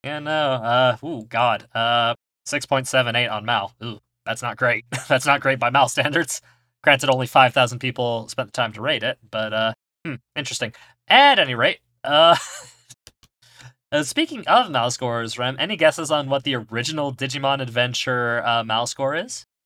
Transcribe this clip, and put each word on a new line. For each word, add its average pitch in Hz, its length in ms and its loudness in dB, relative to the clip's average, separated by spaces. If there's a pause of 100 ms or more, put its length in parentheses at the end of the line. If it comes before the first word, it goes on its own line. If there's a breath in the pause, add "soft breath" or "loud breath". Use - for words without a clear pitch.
yeah, 147 140 -8
no, 151 120 -8 (220)
uh, 120 520 2
ooh, 139 240 -8
God. 117 460 0
Uh, 117 400 2 (320)
six 143 200 -6
point 131 220 0
seven 120 280 0
eight 120 120 0
on 107 160 -6
Mal. 107 280 -2 (100)
Ooh, 113 180 -12 (260)
that's 113 160 -6
not 117 140 -6
great. 117 280 0 (120)
<laughs> - 120 -10
That's 135 180 2
not 143 140 4
great 135 180 0
by 120 120 0
Mal 131 180 4
standards. - 520 -2 (440)
Granted, 139 260 4
only 127 160 2
five 131 280 6
thousand 123 240 2
people 120 500 -4
spent 120 200 -6
the - 80 -20
time 117 180 -2
to 110 80 -12
rate 131 200 -4
it, 123 160 -6 (120)
but, 110 220 -6
uh, 110 200 -2 (320)
hmm, 143 100 -8 (220)
interesting. 127 380 -6 (340 soft breath)
At 262 300 6
any 135 160 0
rate, 123 240 0 (260)
uh, 156 360 6
<laughs> - 1500 -20
uh, 147 100 0
speaking 294 440 -4
of 190 240 4
Mal 123 200 0
scores, 117 480 -4
Rem, 123 200 -4
any 190 180 -4
guesses 156 340 2
on 147 180 0
what 135 160 -2
the 139 120 -2
original 127 560 -4
Digimon 135 480 -2
Adventure, 120 840 -2
uh, 117 180 0
Mal 113 220 -2
score 139 300 -4
is? 220 280 -8 (220)